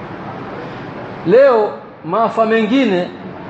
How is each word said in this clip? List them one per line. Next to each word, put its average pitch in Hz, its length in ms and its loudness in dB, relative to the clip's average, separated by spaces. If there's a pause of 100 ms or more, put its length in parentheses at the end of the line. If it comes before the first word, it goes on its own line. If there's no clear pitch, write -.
(1300)
Leo 226 440 6 (340)
maafa 220 420 0
mengine, 220 640 2 (400)